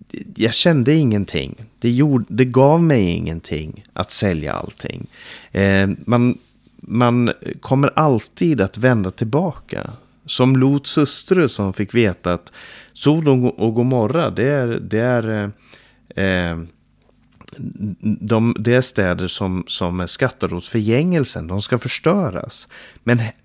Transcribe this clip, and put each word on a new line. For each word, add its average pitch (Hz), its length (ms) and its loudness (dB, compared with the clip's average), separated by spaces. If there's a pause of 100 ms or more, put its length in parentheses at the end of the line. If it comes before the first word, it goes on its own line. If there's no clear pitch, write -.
(360)
jag 113 180 0
kände 147 400 4
ingenting. 104 720 0 (140)
Det 120 120 2
gjorde, 131 360 2
det 117 180 2
gav 135 380 4
mig 123 260 4
ingenting 82 840 -6
att - 180 -6
sälja 78 420 -2
allting." - 540 -10 (440)
Eh, 98 380 4 (160)
man 120 320 2 (440)
man 120 500 2 (300)
kommer 139 380 0
alltid 147 600 2
att 95 160 -2
vända 110 340 2
tillbaka. - 800 -4 (340)
Som 131 300 2
Lots 135 420 0
hustru 160 520 2
som 98 240 -4
fick 101 200 -6
veta 98 400 2
att - 180 -8 (420)
Sodom 143 520 2
och 113 280 0
Gomorra, 123 560 0
det 98 180 -2
är, 139 200 0
det 107 320 -4
är, 110 520 -2 (640)
eh, 95 100 -2
eh, 87 340 0 (1600)
de, 113 400 0
det 120 140 0
är 127 80 4
städer 92 460 -2
som, 92 400 -4
som 90 320 -4
är 90 80 -4
skattade 92 480 -4
åt 87 100 -8
förgängelsen. 117 800 0
De 95 140 -6
ska 117 180 -2
förstöras. 156 880 -4 (360)
Men 120 180 2 (240)